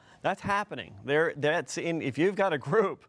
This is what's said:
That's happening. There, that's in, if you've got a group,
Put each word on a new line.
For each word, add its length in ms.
That's 200
happening. 640
There, 320
that's 420
in, 240
if 160
you've 180
got 180
a 40
group, 520